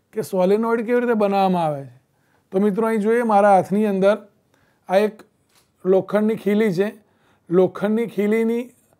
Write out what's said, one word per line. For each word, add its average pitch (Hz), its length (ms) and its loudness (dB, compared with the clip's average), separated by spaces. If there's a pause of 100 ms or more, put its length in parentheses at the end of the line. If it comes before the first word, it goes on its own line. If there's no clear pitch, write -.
(140)
કે 214 80 -8
સોલેનોઇડ 214 640 -2
કેવી 240 140 0
રીતે 240 140 -2
બનાવવામાં 196 520 0
આવે 143 200 -6
છે. 123 160 -20 (500)
તો 190 80 -2
મિત્રો, 208 280 0
અહીં 226 120 -2
જોઈએ, 226 240 0
મારા 202 320 4
હાથની 190 300 0
અંદર 196 320 2 (720)
આ 185 80 2
એક 214 260 -2 (640)
લોખંડની 190 500 0
ખીલી 208 380 0
છે. 202 200 -4 (560)
લોખંડની 196 560 0
ખીલીની, 226 640 -2 (300)